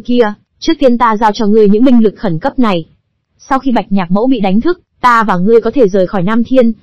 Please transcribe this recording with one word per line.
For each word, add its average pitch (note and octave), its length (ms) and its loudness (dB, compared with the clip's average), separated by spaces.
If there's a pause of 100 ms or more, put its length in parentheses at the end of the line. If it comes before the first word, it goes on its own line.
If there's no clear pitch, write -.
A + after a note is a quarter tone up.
kia, A#3 300 0 (240)
trước - 200 -4
tiên A#3+ 200 0
ta A3 180 0
giao G#3+ 160 0
cho G#3+ 140 -4
ngươi G#3+ 220 4
những G#3+ 160 2
binh B3 180 4
lực G#3 140 0
khẩn E3+ 220 -4
cấp C4+ 200 -6
này. G3 280 -2 (520)
Sau C4 200 -4
khi C4 140 -4
Bạch A3 200 -4
Nhạc F#3 180 -2
Mẫu G3+ 160 0
bị C4 140 0
đánh G3 200 0
thức, E4+ 200 -2 (200)
ta A#3+ 220 0
và G#3 140 -2
ngươi A3 240 2
có A3 100 -4
thể A#3+ 180 0
rời F#3 180 -2
khỏi F#3+ 160 -4
Nam A3+ 220 -2
Thiên, A#3+ 280 0 (100)